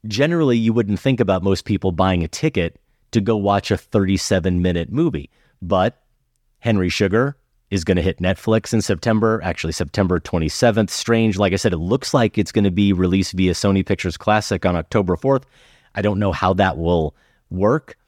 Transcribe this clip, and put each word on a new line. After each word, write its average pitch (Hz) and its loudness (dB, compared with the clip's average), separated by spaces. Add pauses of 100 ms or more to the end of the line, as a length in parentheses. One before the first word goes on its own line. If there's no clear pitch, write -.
generally, 139 2
you 113 2
wouldn't 104 0
think 131 0
about 92 0
most 98 0
people 95 -2
buying 90 0
a 80 -6
ticket 92 -4 (300)
to 113 2
go 107 0
watch 101 0
a 101 2
thirty-seven-minute 90 0
movie. 120 -4 (320)
But 95 0 (580)
Henry 101 0
Sugar 110 0 (340)
is 92 -2
gonna 90 2
hit 90 0
Netflix 98 -2
in 113 2
September, 110 0
actually 85 -6
September 90 -2
twenty-seventh. 98 0
Strange, 113 0
like 98 2
I 98 0
said, 92 0
it 80 -4
looks 90 -2
like 117 2
it's 98 -2
gonna 101 2
be 101 2
released 92 0
via 92 2
Sony 98 0
Pictures 92 -4
Classic 107 -2
on 90 2
October 90 -2
fourth. 135 0 (500)
I 101 -6
don't 101 0
know 98 0
how 95 0
that 92 2
will 82 0 (360)
work 107 -2